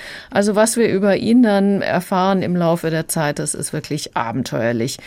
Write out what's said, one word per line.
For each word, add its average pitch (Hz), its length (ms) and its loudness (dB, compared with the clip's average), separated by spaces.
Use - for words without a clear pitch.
Also 202 260 2
was 220 220 2
wir 226 100 4
über 196 300 2
ihn 240 260 4
dann 202 380 2
erfahren 180 400 0
im 185 340 0
Laufe 170 360 0
der 160 160 -2
Zeit, 147 320 -2
das 151 160 -4
ist - 180 -8
wirklich - 420 -6
abenteuerlich. 120 920 -2